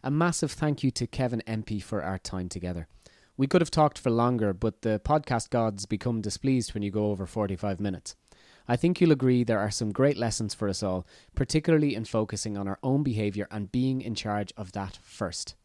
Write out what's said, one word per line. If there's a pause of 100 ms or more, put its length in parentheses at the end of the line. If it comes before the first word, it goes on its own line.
A
massive
thank
you
to
Kevin
M
P
for
our
time
together. (480)
We
could
have
talked
for
longer,
but
the
podcast
gods
become
displeased
when
you
go
over
forty-five
minutes. (520)
I
think
you'll
agree
there
are
some
great
lessons
for
us
all, (300)
particularly
in
focusing
on
our
own
behaviour
and
being
in
charge
of
that
first.